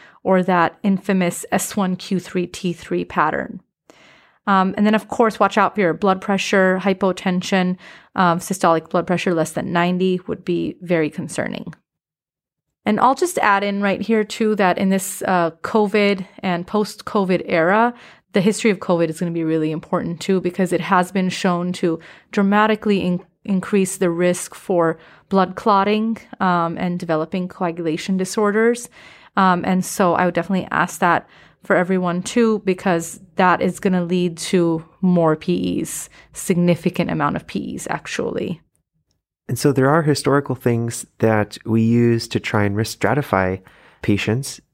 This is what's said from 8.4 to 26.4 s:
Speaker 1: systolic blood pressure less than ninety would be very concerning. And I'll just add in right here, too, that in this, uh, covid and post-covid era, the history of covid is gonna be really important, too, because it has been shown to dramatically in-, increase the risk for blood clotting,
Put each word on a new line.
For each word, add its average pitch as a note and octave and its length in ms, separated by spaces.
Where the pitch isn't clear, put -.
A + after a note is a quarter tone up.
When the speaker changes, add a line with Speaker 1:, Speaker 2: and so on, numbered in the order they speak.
Speaker 1:
systolic E3 480
blood F3 180
pressure F3+ 260
less D#3+ 200
than - 200
ninety F3+ 540
would F3+ 180
be E3+ 360
very E3+ 280
concerning. - 640
And G#3+ 140
I'll C4 160
just F4 240
add G3+ 240
in G3+ 180
right G3 200
here, G#3+ 240
too, G#3+ 320
that F#3 200
in F#3+ 120
this, F#3+ 400
uh, F3 240
covid G3+ 640
and F3+ 260
post-covid G3 800
era, G3 500
the G#3+ 80
history G#3 320
of F#3+ 80
covid E3+ 280
is D#3+ 120
gonna F3 100
be E3+ 140
really D#3 260
important, E3 480
too, F#3+ 220
because F3 320
it F3 80
has F3+ 320
been F#3+ 160
shown F3+ 460
to D#3+ 260
dramatically G#3 720
in-, F3+ 140
increase F#3+ 540
the F3+ 120
risk F3 460
for E3+ 420
blood F#3 260
clotting, G#3+ 640